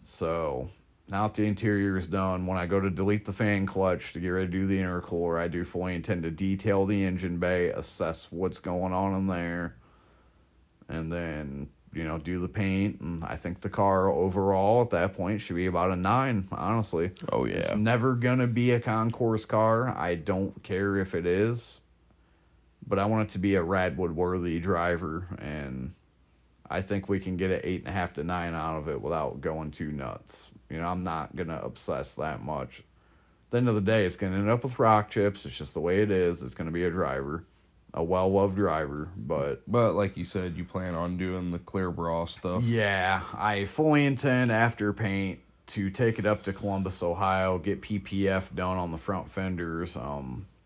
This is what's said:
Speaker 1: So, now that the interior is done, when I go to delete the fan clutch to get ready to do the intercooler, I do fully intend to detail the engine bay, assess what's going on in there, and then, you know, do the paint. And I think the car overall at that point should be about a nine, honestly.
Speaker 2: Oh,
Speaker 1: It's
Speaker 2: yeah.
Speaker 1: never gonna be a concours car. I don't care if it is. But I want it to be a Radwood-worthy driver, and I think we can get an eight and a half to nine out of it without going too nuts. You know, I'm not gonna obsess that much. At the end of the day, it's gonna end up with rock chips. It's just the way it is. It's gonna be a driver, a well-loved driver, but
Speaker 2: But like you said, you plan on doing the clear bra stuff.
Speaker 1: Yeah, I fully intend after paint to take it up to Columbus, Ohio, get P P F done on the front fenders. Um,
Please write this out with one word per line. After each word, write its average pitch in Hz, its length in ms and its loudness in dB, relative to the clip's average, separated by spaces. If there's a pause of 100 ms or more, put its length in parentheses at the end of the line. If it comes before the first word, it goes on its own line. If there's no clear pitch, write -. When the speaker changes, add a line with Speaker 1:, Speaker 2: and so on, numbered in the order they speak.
Speaker 1:
So, 80 640 -4 (380)
now 101 200 0
that - 80 -6
the 107 100 2
interior 101 520 2
is 90 100 -4
done, 92 380 0
when 92 120 0
I 87 80 -2
go 98 140 2
to 98 100 2
delete 95 360 2
the 98 80 -6
fan 104 320 2
clutch 95 480 0
to 85 60 -8
get 90 100 -2
ready 92 180 0
to 87 40 -4
do 95 160 2
the 95 120 2
intercooler, 85 600 0
I 85 80 0
do 87 160 -4
fully 90 320 -2
intend 85 280 -2
to 82 80 -2
detail 98 540 2
the 101 200 2
engine 90 320 -2
bay, 90 320 2
assess - 600 -4
what's 90 280 -4
going 90 340 -2
on 95 220 0
in 95 120 0
there, 85 480 -4 (1120)
and 80 240 -6
then, 76 580 -6 (240)
you 82 100 -6
know, 80 140 -4
do 87 220 -4
the 90 100 -2
paint. 98 520 0
And 82 220 -6
I - 120 -6
think 87 260 -8
the 98 80 -6
car 98 400 4
overall 95 720 4
at 117 100 0
that 90 240 2
point 98 260 -2
should 90 140 -6
be 90 120 0
about 90 240 2
a 92 40 0
nine, 104 560 2
honestly. 98 600 0 (200)
Speaker 2:
Oh, 62 140 2
Speaker 1:
It's - 240 0
Speaker 2:
yeah. - 60 0
Speaker 1:
never 117 400 2
gonna 123 320 2
be 120 240 2
a 120 80 4
concours 113 640 0
car. 113 500 4
I 87 200 0
don't 95 480 -2
care 98 340 0
if 95 180 0
it 85 100 -2
is. 107 540 0 (1080)
But 101 100 2
I 98 80 2
want 110 240 2
it - 40 -12
to 95 60 -4
be 98 160 4
a 90 80 4
Radwood-worthy 87 960 0
driver, 85 680 0 (100)
and 71 560 -8 (720)
I 92 140 -2
think 95 280 -2
we 98 100 2
can 92 180 -4
get 92 140 2
an - 120 2
eight 90 180 -2
and - 80 -10
a - 20 -6
half 90 220 -4
to 73 100 -4
nine 85 320 -4
out 80 220 -4
of 76 100 -6
it 73 140 -2
without 73 400 -2
going 78 280 -4
too 76 220 -8
nuts. 64 560 -10 (240)
You 80 80 -6
know, 85 80 -4
I'm 90 160 -2
not 80 320 -6
gonna 80 260 -6
obsess - 540 -6
that 76 280 -4
much. - 360 -6
At - 720 -20
the 120 60 2
end 123 120 4
of 110 60 4
the 107 60 2
day, 107 240 4
it's 87 100 -2
gonna 95 220 0
end 101 120 2
up 120 140 2
with 127 160 -4
rock 110 320 6
chips. 101 340 0
It's - 120 -12
just - 180 -10
the 80 60 -2
way 90 200 4
it 101 80 4
is. 87 320 2
It's 64 140 -10
gonna 82 160 -6
be 85 120 -2
a 90 60 2
driver, 76 540 -2 (500)
a 82 100 -2
well-loved 95 520 4
driver, 78 600 0
but 71 540 -2
Speaker 2:
But 110 240 4
like 95 240 0
you 87 80 -6
said, 90 320 -4
you 90 60 -6
plan 90 320 -6
on 87 220 -2
doing 90 340 -4
the 87 80 -4
clear 92 320 -4
bra 85 340 -2
stuff. 107 380 -2
Speaker 1:
Yeah, 98 580 2 (160)
I 101 280 2
fully 147 400 4
intend 127 460 4
after 110 420 2
paint 98 460 -2 (280)
to 95 240 -2
take 113 260 2
it 95 80 -2
up 104 180 2
to 98 100 -2
Columbus, 95 500 -4
Ohio, 92 560 2
get 95 220 -2
P 104 180 -4
P 98 280 0
F 95 280 0
done 92 220 0
on 87 140 -2
the 82 60 -4
front 87 320 -4
fenders. 87 640 -4
Um, 67 520 -8 (180)